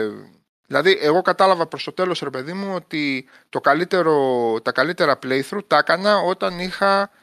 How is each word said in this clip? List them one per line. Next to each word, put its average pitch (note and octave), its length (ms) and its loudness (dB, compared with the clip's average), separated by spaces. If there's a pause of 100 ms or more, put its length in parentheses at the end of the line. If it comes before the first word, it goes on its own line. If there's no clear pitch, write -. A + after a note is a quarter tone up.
(680)
δηλαδή, D#3 340 2
εγώ D#3 200 2
κατάλαβα F3+ 460 2
προς - 160 -10
το D3 80 -10
τέλος, F3+ 280 -4
ρε D3 100 -8
παιδί C3+ 240 -10
μου, G3 220 -8
ότι C#3+ 540 -6 (200)
το - 120 -4
καλύτερο, C#3 1000 2
τα B2 100 -2
καλύτερα D3+ 500 0
playthrough C3+ 460 -4
τα D3+ 100 2
έκανα F#3+ 400 2
όταν F3+ 420 -2
είχα G3 520 0 (120)